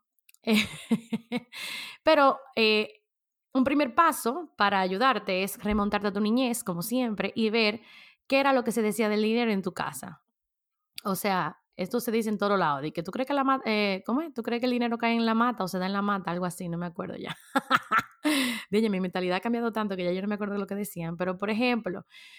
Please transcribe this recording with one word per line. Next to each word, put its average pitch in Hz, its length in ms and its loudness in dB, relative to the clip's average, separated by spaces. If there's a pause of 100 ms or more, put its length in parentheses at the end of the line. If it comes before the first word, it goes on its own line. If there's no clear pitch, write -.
(440)
<laughs> 226 1040 -2 (540)
Pero, 285 360 6 (160)
eh, 214 460 2 (520)
un 262 120 4
primer 285 280 2
paso 320 640 0
para 202 220 2
ayudarte 190 640 0
es - 180 -6
remontarte 208 460 0
a 196 60 -2
tu 208 80 -2
niñez, 233 420 0
como 175 180 -4
siempre, 240 540 -2
y 220 140 2
ver 220 320 2 (500)
¿qué 269 80 6
era 277 140 4
lo 254 100 4
que 254 80 -2
se 233 100 0
decía 214 280 2
del 214 120 2
dinero 226 300 2
en 190 100 0
tu 180 120 -4
casa? - 500 -8 (800)
O 196 120 0
sea, 180 420 -2 (180)
esto 185 240 -2
se 226 140 -2
dice 220 160 0
en 208 80 -2
todo 202 180 2
lado, 156 240 2
de 151 140 -6
que - 100 -4
tú 180 80 -10
crees 254 160 -4
que 277 60 -2
la 277 100 2
ma-, 254 220 2
eh, 208 400 0
¿cómo 247 160 0
es? 330 120 -8
¿Tú - 80 -6
crees 233 200 -2
que 247 60 2
el 254 40 2
dinero 240 260 0
cae 233 180 2
en 233 100 2
la 226 80 2
mata 226 320 2
o - 20 -2
se 185 120 -4
da 185 60 -2
en 190 60 -2
la 202 100 -2
mata? 196 300 -2
Algo 180 140 -4
así, 175 240 -6
no 170 80 -4
me 175 80 -4
acuerdo 180 320 -8
ya. - 180 -10 (180)
<laughs> 262 1160 0
Oye, 220 180 2
mi 185 120 0
mentalidad 180 340 0
ha 190 60 -2
cambiado 233 320 -2
tanto 208 240 -2
que 180 80 -2
ya 175 80 2
yo 185 80 -2
no 202 80 -2
me 208 60 -2
acuerdo 202 180 -4
de 202 80 -2
lo 190 60 -6
que 196 80 -6
decían, 170 420 -6
pero, 180 200 -2
por 202 120 -2
ejemplo, 226 560 0 (340)